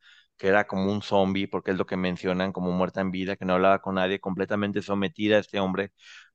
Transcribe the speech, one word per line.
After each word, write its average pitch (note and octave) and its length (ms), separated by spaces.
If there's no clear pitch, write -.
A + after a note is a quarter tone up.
que F#2+ 120
era G2+ 180
como F#2+ 240
un G#2 100
zombie, F#2+ 460
porque G2 240
es F#2 60
lo F#2+ 80
que F#2+ 120
mencionan, F#2 540
como F2+ 200
muerta F#2 300
en F#2+ 100
vida, F#2 260
que F#2+ 80
no F#2 80
hablaba F#2+ 280
con F#2+ 140
nadie, F#2+ 240
completamente G2 640
sometida G2+ 560
a - 20
este G2+ 200
hombre, F#2+ 340